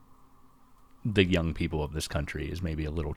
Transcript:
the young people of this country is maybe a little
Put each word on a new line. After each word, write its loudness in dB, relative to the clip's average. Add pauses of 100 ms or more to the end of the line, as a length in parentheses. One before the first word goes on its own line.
(1040)
the 6
young 4
people 0
of -6
this -2
country -4
is -6
maybe -2
a -2
little -2